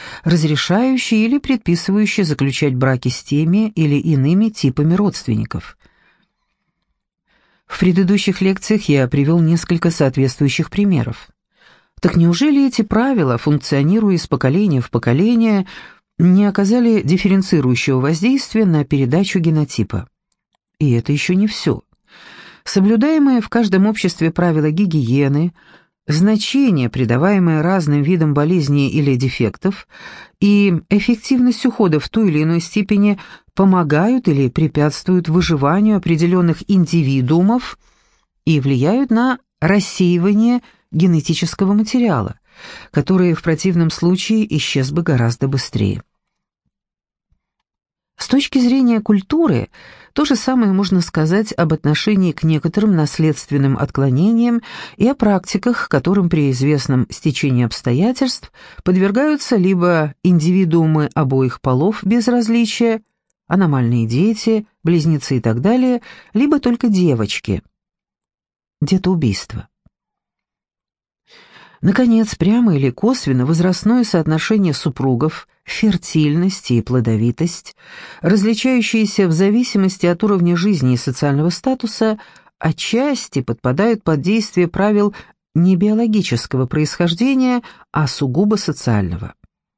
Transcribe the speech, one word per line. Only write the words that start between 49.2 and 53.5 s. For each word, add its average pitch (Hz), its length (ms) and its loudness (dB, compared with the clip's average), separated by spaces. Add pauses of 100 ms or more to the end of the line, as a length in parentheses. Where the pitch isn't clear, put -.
то 294 100 0
же 285 120 0
самое 240 360 0
можно 185 300 0
сказать 175 500 -2
об 160 220 0
отношении 175 580 0
к - 120 -6
некоторым 170 520 0
наследственным 147 800 0